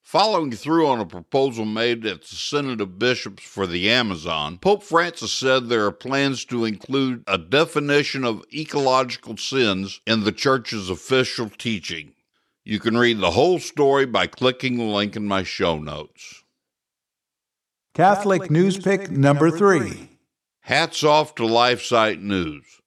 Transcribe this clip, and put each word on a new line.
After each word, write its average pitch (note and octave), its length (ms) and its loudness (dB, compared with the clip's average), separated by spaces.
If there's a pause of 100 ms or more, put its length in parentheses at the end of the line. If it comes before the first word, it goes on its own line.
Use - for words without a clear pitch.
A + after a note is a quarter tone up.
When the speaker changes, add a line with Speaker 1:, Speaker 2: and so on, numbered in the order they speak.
Speaker 1:
Following F3 520 0
through D#3 340 0
on B2+ 140 0
a G#2 40 -4
proposal A2+ 600 -2
made A2+ 420 -2
at F2+ 140 -6
the - 160 -18
Synod C3+ 440 -4
of F#2+ 200 -6
Bishops A2+ 420 -2
for G2 240 -4
the F2+ 240 0
Amazon, E2+ 680 -2
Pope G3+ 260 0
Francis E3 480 -2
said C3 360 0
there A2 180 2
are G2 60 0
plans C3+ 520 -4
to A#2+ 200 -2
include B2+ 640 -4
a F#2+ 100 -2
definition C#3+ 880 0
of A2+ 200 -4 (100)
ecological C3 840 -2
sins G2 680 -2
in A2 160 2
the G2+ 80 2
Church's A#2 580 -2
official A#2 600 -2
teaching. F2 640 -8 (520)
You G#2+ 140 -4
can A2+ 180 0
read A#2+ 220 4
the F2 140 2
whole D#3 260 4
story C#3 480 2
by G2 220 0
clicking B2+ 480 -2
the A#2 80 -4
link G#2 320 -2
in G#2 100 -6
my G2 160 0
show E2+ 380 -2
notes. - 640 -16 (1500)
Speaker 2:
Catholic F#3+ 600 2
news F#3 260 4
pick F#3+ 320 -2
number C#3+ 400 4
three. E3 600 0 (500)
Speaker 1:
Hats - 420 -2
off D3+ 320 4
to - 80 -6
LifeSite A#2 800 2
News. E2+ 640 -4